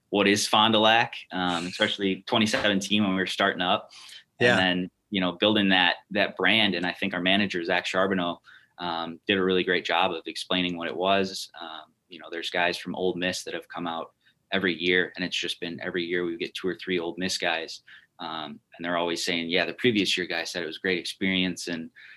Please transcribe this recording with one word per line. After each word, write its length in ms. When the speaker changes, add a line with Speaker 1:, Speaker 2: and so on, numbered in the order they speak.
Speaker 1:
"What 180
is 200
Fond 260
du 60
Lac?" 360
Um, 360
especially 580
twenty 220
seventeen 560
when 80
we 60
were 100
starting 340
up. 300
And 80
Speaker 2:
Yeah. 80
Speaker 1:
then, 340
you 100
know, 120
building 360
that, 280
that 240
brand. 400
And 100
I 60
think 220
our 80
manager, 420
Zach 220
Charbonneau, 560
um, 480
did 100
a 60
really 200
great 220
job 260
of 160
explaining 500
what 100
it 80
was. 540
Um, 340
you 100
know, 100
there's 200
guys 280
from 180
Ole 200
Miss 280
that 100
have 160
come 180
out 240
every 220
year, 420
and 100
it's 100
just 240
been 220
every 240
year 200
we 120
get 160
two 140
or 80
three 240
Ole 180
Miss 200
guys. 440
Um, 400
and 100
they're 120
always 260
saying, 260
"Yeah, 160
the 80
previous 440
year 100
guy 160
said 200
it 40
was 100
a 40
great 180
experience." 680
And, 220